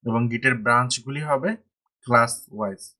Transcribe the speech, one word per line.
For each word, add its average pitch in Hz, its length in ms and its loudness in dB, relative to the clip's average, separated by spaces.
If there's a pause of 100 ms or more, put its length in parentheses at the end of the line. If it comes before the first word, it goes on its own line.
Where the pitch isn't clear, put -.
এবং 113 120 0 (120)
গিটের 131 220 0 (100)
ব্রাঞ্চগুলি 127 640 0
হবে 143 200 0 (540)
ক্লাস 120 280 4 (240)
ওয়াইজ 98 240 -4 (200)